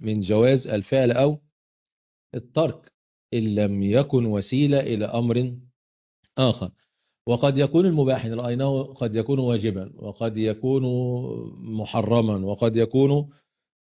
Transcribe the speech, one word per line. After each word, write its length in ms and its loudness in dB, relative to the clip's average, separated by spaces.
من 160 -2
جواز 460 4
الفعل 460 0
أو 260 2
الترك 580 -4
إن 200 0
لم 280 0
يكن 440 2
وسيلة 540 0
إلى 240 -2
أمر 520 -2
آخر. 320 0
وقد 300 2
يكون 280 4
المباح 380 2
إن 100 -4
رأيناه 480 -2
قد 320 -6
يكون 240 0
واجباً، 580 -2
وقد 400 -8
يكون 460 0
محرماً، 680 0
وقد 300 0
يكون، 540 2